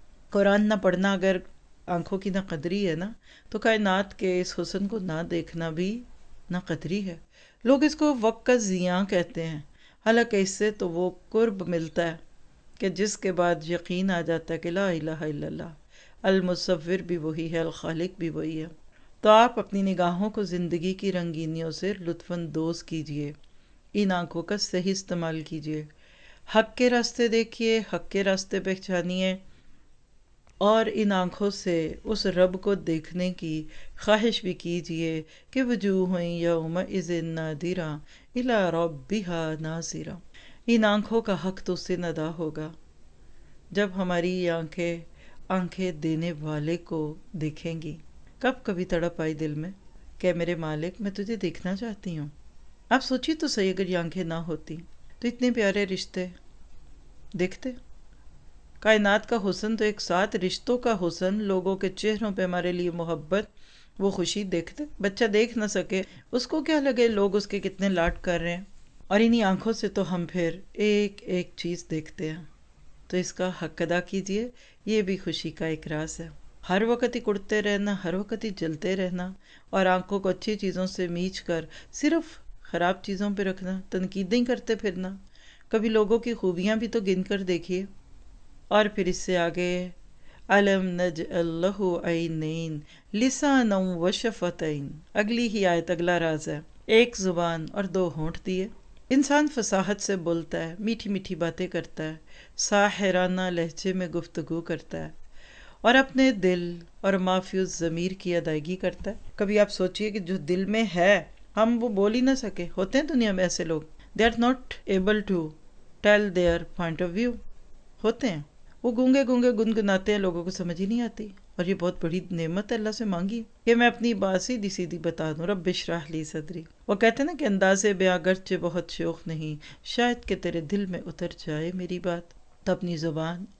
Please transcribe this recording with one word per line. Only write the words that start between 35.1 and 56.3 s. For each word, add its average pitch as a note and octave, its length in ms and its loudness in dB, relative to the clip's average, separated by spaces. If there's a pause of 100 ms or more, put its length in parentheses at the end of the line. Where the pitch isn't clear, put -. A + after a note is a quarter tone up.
कि C4 100 2
वजूह F#3+ 580 2
यौमइज़िन E3+ 1120 0
नादिरा D#3+ 580 -4 (480)
इला A#3 320 2
रब्बिहा E3 720 -2 (200)
नाज़िरा। D#3+ 600 -8 (480)
इन A#3 160 6
आंखों G#3 380 4
का G#3 140 0
हक F#3+ 240 -4
तो - 120 -4
उससे F3+ 220 -2 (100)
अदा D#3+ 220 -2 (100)
होगा D#3 360 -6 (1000)
जब G3+ 200 0
हमारी F3+ 400 0
ये F3+ 180 0
आंखें, E3 520 -4 (480)
आंखें F3+ 500 -2
देने D#3+ 340 0
वाले D3+ 480 -4
को D#3+ 180 -6 (360)
देखेंगी। D#3+ 600 -6 (460)
कब B3+ 240 0
कभी F3+ 200 -2
तड़प E3+ 340 0
आई D#3+ 140 0
दिल D3+ 200 -4
में E3 180 -6 (480)
कि F3+ 120 2
मेरे E3+ 240 0
मालिक, D#3+ 440 -6
मैं G3 140 -4
तुझे G#3 240 -4
देखना F3+ 380 -4
चाहती G3+ 380 -8
हूँ। D3 160 -6 (600)
आप C4 120 6
सोचिए C4 320 -2
तो D#4 140 -2
सही, F#3+ 240 2
अगर F#3 140 -2
ये F3+ 100 -2
आंखें E3+ 280 -2
ना E3 180 -4
होती D#3 340 -6 (460)
तो A#3+ 60 2
इतने B3 220 2
प्यारे G3+ 360 2
रिश्ते F#3 440 -4 (1080)